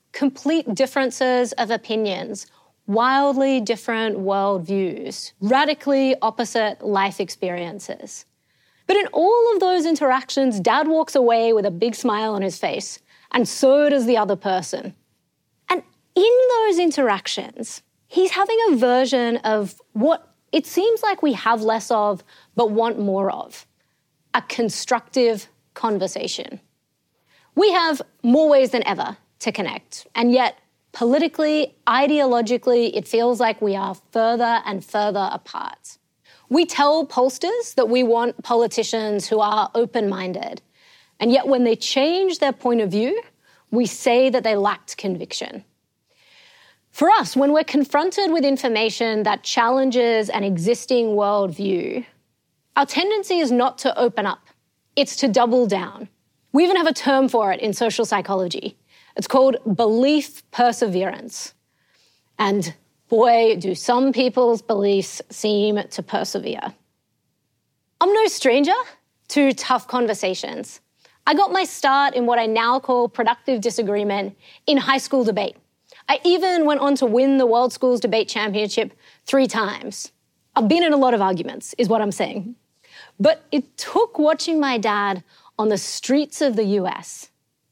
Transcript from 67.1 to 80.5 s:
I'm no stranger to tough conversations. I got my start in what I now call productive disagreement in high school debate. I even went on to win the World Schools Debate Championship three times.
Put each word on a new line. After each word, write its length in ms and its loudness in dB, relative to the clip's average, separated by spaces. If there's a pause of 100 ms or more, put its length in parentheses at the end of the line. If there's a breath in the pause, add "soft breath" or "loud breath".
I'm 140 2
no 140 2
stranger 440 0 (580)
to 220 2
tough 380 -4
conversations. 920 -4 (480 soft breath)
I 60 4
got 180 2
my 140 0
start 500 0
in 100 0
what 140 2
I 60 0
now 340 0
call 300 0
productive 500 -2
disagreement 800 -4 (280 soft breath)
in 120 2
high 220 0
school 260 -2
debate. 320 -4 (500 soft breath)
I 160 0
even 420 2
went 160 0
on 160 2
to 80 0
win 340 2
the 80 2
World 260 2
Schools 260 0
Debate 300 0
Championship 640 -4 (320 soft breath)
three 220 2
times. 640 -6 (440)